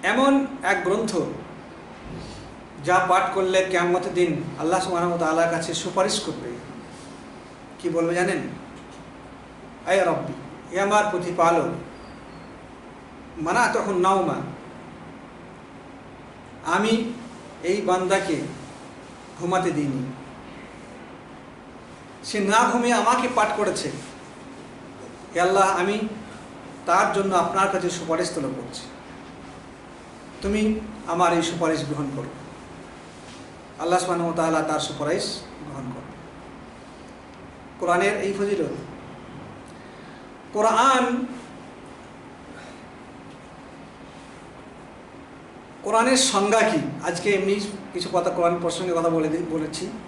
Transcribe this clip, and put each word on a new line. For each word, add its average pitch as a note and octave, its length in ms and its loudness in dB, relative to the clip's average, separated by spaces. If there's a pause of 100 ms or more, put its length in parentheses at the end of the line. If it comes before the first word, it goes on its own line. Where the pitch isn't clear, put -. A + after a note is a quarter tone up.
এমন C4+ 440 6 (160)
এক F#3 200 4
গ্রন্থ G#3 320 2 (1700)
যা F#3 240 4
পাঠ F#3 140 6 (100)
করলে F#3 360 4
কিয়ামতের F3 440 2
দিন D#3+ 300 2 (160)
আল্লাহ E3+ 200 4
সুবহানাহু F3 340 2
ওয়া E3+ 120 2
তাআলার E3 240 4
কাছে E3 240 -2
সুপারিশ D#3+ 460 2
করবে। B2+ 320 -6 (1300)
কি F3 100 0
বলবে E3 260 2
জানেন? F3+ 220 2 (1500)
"আয় F#3 180 6
রব্বি", E3 280 0 (420)
এ F#3 40 0
আমার G#3 320 6
প্রতিপালক, E3+ 540 4 (1700)
"মানা F#3 360 2
তখন G3 240 2
নাওমা", F3+ 380 4 (2250)
আমি A3 480 4 (500)
এই F#3+ 180 4
বান্দাকে F3+ 540 4 (1040)
ঘুমাতে F3 320 2
দিইনি, C#3 400 0 (2000)
সে - 160 -2
না G#3+ 320 8
ঘুমিয়ে A#3+ 220 4
আমাকে A#3+ 420 4
পাঠ G#3+ 120 6 (100)
করেছে। F#3+ 340 0 (1400)
হে E3+ 60 4
আল্লাহ, F#3+ 380 6
আমি G3+ 200 2 (880)
তার F#3+ 280 6
জন্য G3 220 2
আপনার F#3+ 360 4
কাছে F3+ 180 2
সুপারিশ E3+ 460 0
তলব C3+ 200 -2
করছি, - 260 -10 (1600)
তুমি G#3+ 380 2 (280)
আমার E3+ 260 4
এই E3 80 4
সুপারিশ E3 420 2
গ্রহণ C#3+ 320 -2
করো। C#3 140 -6 (1500)
আল্লাহ F3 200 4
সুবহানাহু E3+ 300 0
ওয়া E3 80 0
তাআলা D#3+ 240 4
তার D#3 180 0
সুপারিশ D3+ 600 -2 (280)
গ্রহণ C#3 160 -10
করো। A#2+ 180 -8 (1800)
কোরআনের F3+ 380 4
এই G3 160 0
ফজিলত। F#3+ 340 2 (1900)
কোরআন, A#3+ 720 6 (4000)
কোরআনের A3+ 360 6
সংজ্ঞা G#3 440 6
কি? G#3 160 4 (260)
আজকে F3 280 2
এমনি G3 280 4 (340)
কিছু - 200 -4
কথা F3 160 4
কোরআন F3 320 4
প্রসঙ্গে F3 320 0
কথা E3 160 4
বলে D#3+ 180 4
দি-, D#3+ 240 0
বলেছি। D#3 360 -2 (200)